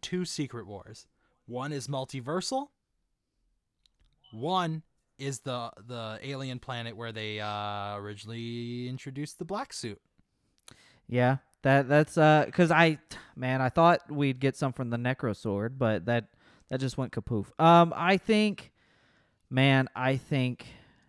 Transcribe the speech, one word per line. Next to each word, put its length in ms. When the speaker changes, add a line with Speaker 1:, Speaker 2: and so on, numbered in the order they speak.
Speaker 1:
two 240
Secret 420
Wars. 400
One 260
is 160
multiversal. 800
One 500
is 220
the, 320
the 380
alien 380
planet 360
where 160
they, 280
uh, 560
originally 920
introduced 500
the 60
black 280
suit. 280
Speaker 2:
Yeah, 300
that, 260
that's, 280
uh, 360
'cause 180
I, 280
man, 260
I 80
thought 420
we'd 280
get 180
some 160
from 180
the 60
Necro 380
Sword, 440
but 280
that, 220
that 100
just 180
went 160
kapoof. 340
Um, 360
I 200
think, 560
man, 460
I 200
think 500